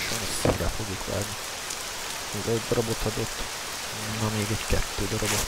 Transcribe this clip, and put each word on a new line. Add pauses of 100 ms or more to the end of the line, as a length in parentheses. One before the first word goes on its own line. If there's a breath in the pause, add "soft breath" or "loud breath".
sajnos (140)
szarrá
fogjuk
vágni. (960)
Még
öt
darabot
adott. (840)
Na,
még
egy
kettő
darabot.